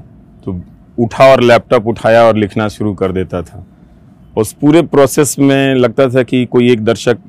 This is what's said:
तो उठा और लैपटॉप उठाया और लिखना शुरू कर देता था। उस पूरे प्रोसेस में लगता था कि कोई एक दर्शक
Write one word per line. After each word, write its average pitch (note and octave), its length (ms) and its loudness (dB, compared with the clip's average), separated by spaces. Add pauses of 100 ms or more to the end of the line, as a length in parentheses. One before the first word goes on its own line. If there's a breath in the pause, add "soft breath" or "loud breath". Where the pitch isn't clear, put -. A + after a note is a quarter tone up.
(440)
तो F2+ 180 -10 (360)
उठा C3+ 340 4
और B2+ 80 4
लैपटॉप A#2+ 460 2
उठाया A#2 380 2
और A2 120 2
लिखना G#2+ 320 -4
शुरू G#2 260 -8
कर F#2+ 180 -4
देता F2+ 300 -8
था। - 240 -20 (680)
उस A2 160 -4
पूरे D3 300 2
प्रोसेस C#3 560 0
में C#3 360 0
लगता B2 340 0
था B2+ 140 0
कि B2+ 220 -4
कोई B2 280 0
एक A2 120 -2
दर्शक A2+ 340 -2 (100)